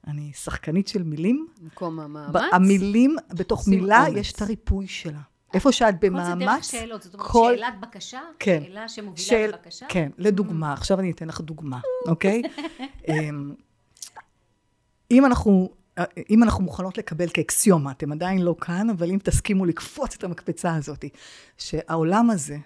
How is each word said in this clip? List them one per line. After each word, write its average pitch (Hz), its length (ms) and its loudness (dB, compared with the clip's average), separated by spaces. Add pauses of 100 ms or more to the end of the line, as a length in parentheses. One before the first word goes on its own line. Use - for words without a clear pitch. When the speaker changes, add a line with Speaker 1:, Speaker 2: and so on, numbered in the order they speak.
Speaker 1:
אני 147 260 -8
שחקנית - 560 -4
של 190 140 -4
מילים. 180 440 -2 (140)
Speaker 2:
במקום 160 400 -10
המאמץ? 147 340 -10
Speaker 1:
ב-, 175 200 2
המילים, 202 640 6 (140)
בתוך 185 300 -2
Speaker 2:
עושים 190 200 4
Speaker 1:
מילה 208 260 6
Speaker 2:
אומץ. 175 120 -2
Speaker 1:
יש - 140 -4
את - 100 -8
הריפוי 196 440 -4
שלה. 151 340 -10 (340)
איפה 233 180 4
שאת 226 280 4
Speaker 3:
כל 208 100 4
זה 180 60 -4
דרך 175 200 -2
Speaker 1:
במאמץ, 208 340 0
Speaker 3:
שאלות, 226 320 -8
זאת 180 120 -20
אומרת, 196 140 -10
Speaker 1:
כל 233 300 6
Speaker 3:
שאלת 220 220 -8
בקשה, 208 400 -16 (180)
Speaker 1:
כן. 170 280 0
Speaker 3:
שאלה 214 220 -14
שמובילה 208 280 -14 (120)
Speaker 1:
של-, 214 200 2
Speaker 3:
לבקשה. 185 400 -14
Speaker 1:
כן, 156 300 -2
לדוגמה, 175 560 0
Speaker 3:
Mm. 135 40 -8
Speaker 1:
עכשיו 190 220 4
אני 185 100 0
אתן 160 180 -8
לך 156 120 -12
דוגמה, 151 400 -10 (160)
Speaker 3:
<laughs> 508 140 -4
Speaker 1:
אוקיי? 196 320 2 (680)
אמ, 147 460 -4 (1600)
אם 262 160 8
אנחנו, 202 440 4 (600)
אם 226 120 8
אנחנו 202 220 2
מוכנות 185 340 -8
לקבל 170 360 -4
כאקסיומה, 156 560 2
אתם 147 220 -6
עדיין 180 300 0
לא 170 180 2
כאן, 196 300 -2
אבל 170 200 -2
אם 190 140 0
תסכימו 190 400 0
לקפוץ - 500 -4
את - 100 -10
המקפצה 175 500 -6
הזאת, 147 300 -6 (540)
שהעולם 165 720 0
הזה 147 360 -4